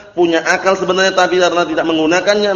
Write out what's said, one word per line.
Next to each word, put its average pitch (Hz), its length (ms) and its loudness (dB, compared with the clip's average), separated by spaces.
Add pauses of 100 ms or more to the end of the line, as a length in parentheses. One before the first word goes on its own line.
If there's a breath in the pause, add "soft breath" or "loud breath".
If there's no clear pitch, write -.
(140 loud breath)
punya 170 280 0
akal 185 360 0
sebenarnya, 185 400 0
tapi 180 200 2
karena 175 280 0
tidak 160 200 -4
menggunakannya, 180 720 0